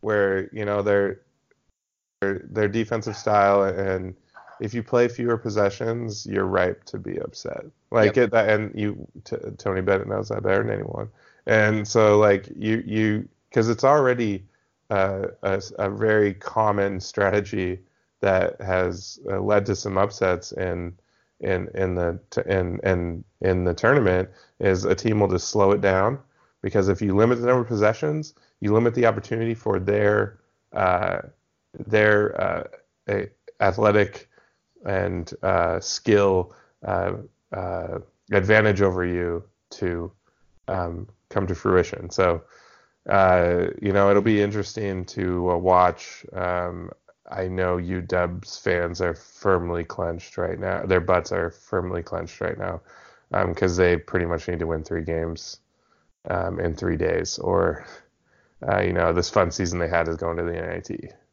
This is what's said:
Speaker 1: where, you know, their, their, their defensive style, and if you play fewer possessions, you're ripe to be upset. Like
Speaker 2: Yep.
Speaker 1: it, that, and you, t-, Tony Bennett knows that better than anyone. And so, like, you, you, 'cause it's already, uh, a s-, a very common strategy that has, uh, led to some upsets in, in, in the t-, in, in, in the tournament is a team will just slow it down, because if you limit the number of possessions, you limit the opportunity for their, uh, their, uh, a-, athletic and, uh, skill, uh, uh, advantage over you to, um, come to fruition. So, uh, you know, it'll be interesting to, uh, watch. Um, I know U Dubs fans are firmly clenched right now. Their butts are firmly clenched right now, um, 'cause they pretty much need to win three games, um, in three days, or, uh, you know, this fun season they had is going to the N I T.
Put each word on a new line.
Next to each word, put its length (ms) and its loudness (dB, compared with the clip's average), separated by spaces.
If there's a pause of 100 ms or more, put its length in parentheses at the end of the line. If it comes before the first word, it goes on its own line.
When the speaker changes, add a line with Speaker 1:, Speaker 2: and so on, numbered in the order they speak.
Speaker 1:
where, 520 0
you 120 -6
know, 160 0
their, 400 0 (1000)
their, 180 -2 (100)
their 180 0
defensive 500 -2
style, 460 4
and 520 -2 (440)
if 140 -6
you 100 -4
play 240 4
fewer 300 -2
possessions, 880 -2
you're 200 0
ripe 400 0
to 140 -12
be 200 -8
upset. 460 -10 (260)
Like 260 4
Speaker 2:
Yep. 0 -
Speaker 1:
it, 140 4
that, 180 4
and 280 0
you, 300 -4 (160)
t-, 140 -8 (200)
Tony 240 -4
Bennett 260 0
knows 220 -4
that 140 -6
better 200 2
than 100 -2
anyone. 360 -8 (380)
And 400 2
so, 320 6
like, 360 4
you, 300 -2
you, 440 -2 (220)
'cause 180 2
it's 160 -2
already, 600 2 (440)
uh, 380 0 (160)
a 100 0
s-, 260 -6
a 100 0
very 460 2
common 640 -2
strategy 800 -2 (420)
that 400 2
has, 580 -4 (120)
uh, 80 -2
led 280 2
to 80 0
some 220 -4
upsets 540 0
in, 460 -6 (420)
in, 340 -2
in 220 -2
the 240 -2 (120)
t-, 160 -2
in, 360 0
in, 400 -2 (180)
in 220 2
the 100 0
tournament 560 2 (300)
is 260 2
a 100 4
team 260 0
will 80 4
just 200 -2
slow 220 4
it 100 4
down, 380 2 (420)
because 280 2
if 120 0
you 140 2
limit 240 4
the 80 0
number 140 4
of 60 -4
possessions, 680 0 (260)
you 140 0
limit 200 4
the 120 2
opportunity 500 0
for 240 -2
their, 600 2 (340)
uh, 480 0 (680)
their, 540 4
uh, 220 -2 (460)
a-, 200 -2 (320)
athletic 680 2 (560)
and, 480 -4 (100)
uh, 360 0
skill, 720 2 (320)
uh, 280 -2 (400)
uh, 460 -6 (320)
advantage 500 4
over 240 2
you 380 -4 (280)
to, 400 -6 (560)
um, 400 -6 (220)
come 180 -2
to 80 -2
fruition. 540 0
So, 340 2 (640)
uh, 580 4 (140)
you 120 0
know, 160 4
it'll 120 6
be 200 4
interesting 640 -4
to, 460 -2
uh, 60 2
watch. 760 2
Um, 580 -6 (400)
I 160 -6
know 300 0
U 240 -4
Dubs 560 -4
fans 440 -2
are 140 -2
firmly 680 -2
clenched 540 -8
right 220 -4
now. 260 -4
Their 160 2
butts 300 0
are 200 -2
firmly 520 -6
clenched 380 -10
right 160 -4
now, 240 -8 (520)
um, 200 0
'cause 240 0
they 200 6
pretty 280 -2
much 220 -4
need 120 -4
to 80 -2
win 160 -4
three 200 -6
games, 560 -6 (720)
um, 300 -4
in 160 -2
three 220 -2
days, 420 -2
or, 460 0 (840)
uh, 120 2
you 140 0
know, 200 2
this 160 0
fun 220 2
season 280 -4
they 100 -2
had 180 0
is 100 -4
going 200 -6
to 60 -4
the 140 -4
N 140 -8
I 100 -8
T. 280 -12 (240)